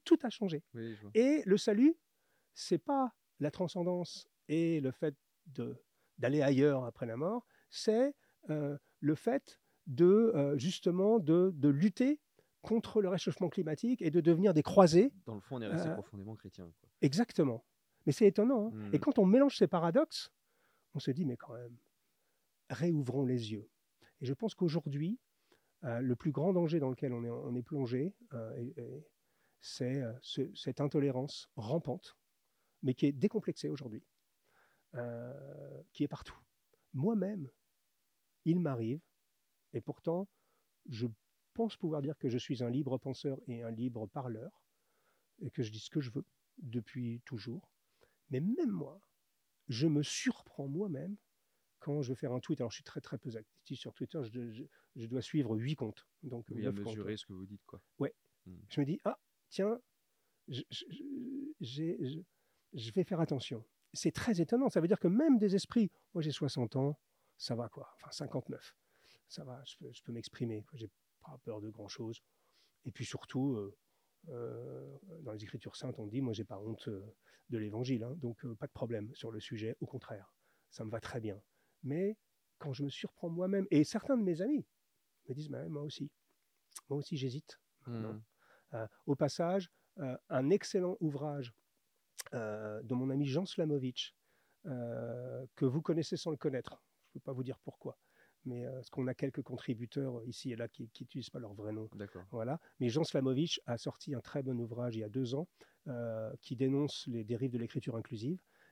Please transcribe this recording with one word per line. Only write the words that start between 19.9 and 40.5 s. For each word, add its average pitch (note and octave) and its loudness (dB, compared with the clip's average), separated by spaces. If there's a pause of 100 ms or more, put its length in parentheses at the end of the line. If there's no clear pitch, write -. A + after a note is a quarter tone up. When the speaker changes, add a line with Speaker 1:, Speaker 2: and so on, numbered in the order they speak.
Speaker 1:
on D3 -2
se C#3 -2
dit, D3+ 0
mais B2 -2
quand - -14
même, A#2+ -14 (920)
réouvrons C#3+ 2
les A#2+ 0
yeux. G2+ -8 (520)
Et C#3+ -6
je B2+ 0
pense G#3 -4
qu'aujourd'hui, D#3+ 0 (640)
euh, A#2 -2
le B2+ 2
plus D3+ -2
grand D#3+ 2
danger E3+ 4
dans C3+ 2
lequel B2+ -2
on A#2+ -2
est, A#2+ -2
on B2 -4
est B2 0
plongé, C3+ 0 (180)
euh, A2+ -8
et, A#2+ -8
et B2+ -12 (540)
c'est, C3 -4
euh, A2+ -4
ce, - -4
cette - -4
intolérance C#3 0 (100)
rampante, B2+ -4 (640)
mais C3 2
qui - 2
est C#3+ 6
décomplexée D#3+ 0
aujourd'hui, C#3 -8 (920)
euh, C3+ -10 (100)
qui - 0
est C#3+ 2
partout. - -10 (540)
Moi-même, F#3+ 0 (1000)
il E3+ 6
m'arrive, C3+ 0 (720)
et A#2 -2
pourtant, E3+ -4 (640)